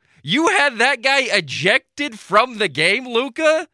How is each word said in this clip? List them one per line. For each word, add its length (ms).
You 260
had 300
that 240
guy 220
ejected 920
from 380
the 120
game, 380
Luka? 680